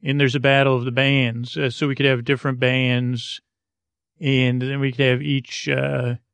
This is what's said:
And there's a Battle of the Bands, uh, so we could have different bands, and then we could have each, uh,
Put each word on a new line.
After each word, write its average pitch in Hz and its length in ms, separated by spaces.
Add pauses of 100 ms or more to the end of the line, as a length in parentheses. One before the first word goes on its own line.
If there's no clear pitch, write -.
And 143 160
there's 135 160
a 143 60
Battle 135 340
of 123 120
the 131 40
Bands, 127 680
uh, 143 100
so 135 180
we 139 80
could 139 120
have 127 180
different 131 340
bands, 123 840 (760)
and 127 440
then 139 180
we 135 120
could 127 120
have 127 160
each, 139 480
uh, 135 460 (200)